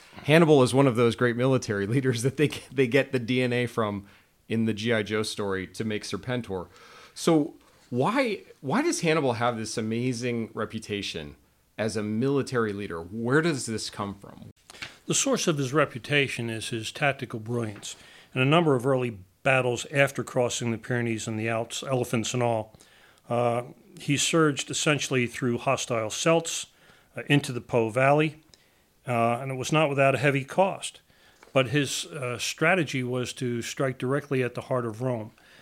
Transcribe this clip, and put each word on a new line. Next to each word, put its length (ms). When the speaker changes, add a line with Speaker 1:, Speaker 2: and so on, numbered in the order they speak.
Speaker 1:
Hannibal 380
is 120
one 120
of 100
those 200
great 200
military 500
<laughs> 80
leaders 280
that 140
they, 140
they 140
get 260
the 60
D 240
N 100
A 140
from 400
in 160
the 100
G 180
I 100
Joe 200
story 440
to 180
make 200
Serpentor. 640
So 400
why, 500
why 220
does 180
Hannibal 340
have 220
this 200
amazing 800
reputation 800
as 200
a 60
military 720
leader? 280
Where 420
does 240
this 240
come 240
from? 380
Speaker 2:
The 80
source 320
of 120
his 140
reputation 800
is 180
his 240
tactical 480
brilliance. 560
In 80
a 20
number 300
of 120
early 320
battles 500
after 300
crossing 480
the 60
Pyrenees 500
and 120
the 100
Alps, 340
elephants 520
and 80
all, 320
uh, 320
he 200
surged 520
essentially 560
through 320
hostile 520
Celts, 560
uh, 100
into 260
the 80
Po 280
Valley, 480
uh, 340
and 100
it 60
was 160
not 160
without 260
a 40
heavy 260
cost. 560
But 140
his, 380
uh, 300
strategy 680
was 320
to 280
strike 340
directly 460
at 120
the 80
heart 220
of 160
Rome. 300